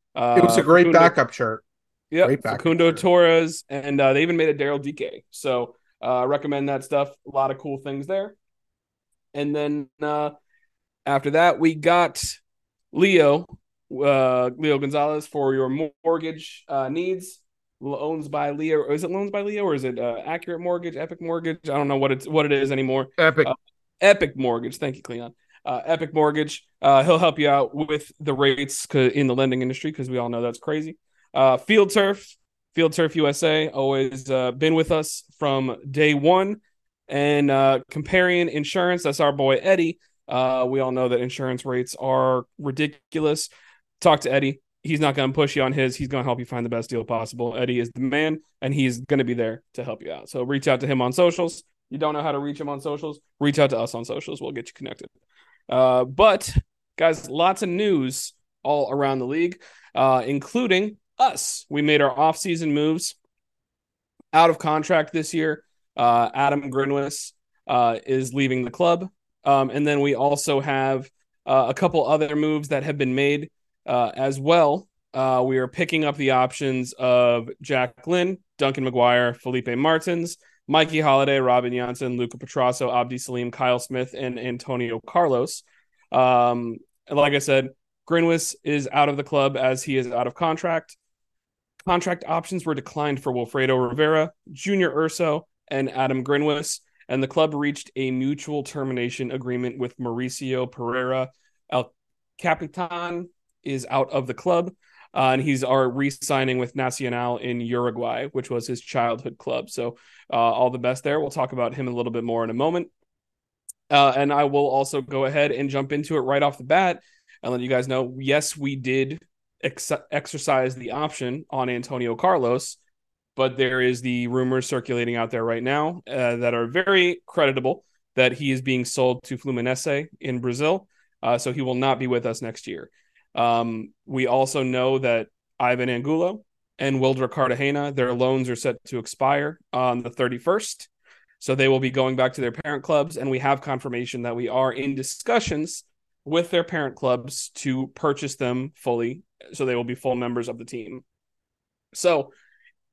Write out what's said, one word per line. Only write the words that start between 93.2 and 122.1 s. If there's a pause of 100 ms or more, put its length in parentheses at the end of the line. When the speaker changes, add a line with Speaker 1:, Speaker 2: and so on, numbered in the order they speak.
Speaker 1:
for
Wilfredo
Rivera, (180)
Junior
Urso, (220)
and
Adam
Grinwis, (260)
and
the
club
reached
a
mutual
termination
agreement
with
Mauricio
Pereira. (420)
El (440)
Capitan (340)
is
out
of
the
club, (400)
uh,
and
he's,
uh,
re-signing
with
Nacional
in
Uruguay,
which
was
his
childhood
club.
So, (340)
uh,
all
the
best
there.
We'll
talk
about
him
a
little
bit
more
in
a
moment. (1000)
Uh,
and
I
will
also
go
ahead
and
jump
into
it
right
off
the
bat (420)
and
let
you
guys
know,
yes,
we
did (400)
ex-, (200)
exercise
the
option
on
Antonio